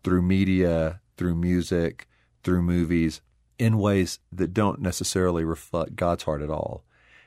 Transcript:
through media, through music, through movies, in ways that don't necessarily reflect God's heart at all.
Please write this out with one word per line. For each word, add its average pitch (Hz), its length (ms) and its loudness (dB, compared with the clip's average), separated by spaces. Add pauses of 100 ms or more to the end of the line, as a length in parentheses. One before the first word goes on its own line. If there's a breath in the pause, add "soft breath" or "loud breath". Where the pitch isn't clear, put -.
through 92 160 2
media, 90 800 2 (160)
through 87 180 -2
music, 85 720 0 (360)
through 90 180 2
movies, 85 580 0 (380)
in 113 200 2
ways 98 420 0 (120)
that 87 220 -2
don't 104 260 0
necessarily 90 640 -2
reflect 80 540 -6
God's 87 260 -2
heart 76 180 -4
at 76 80 -6
all. 76 360 -6 (420 soft breath)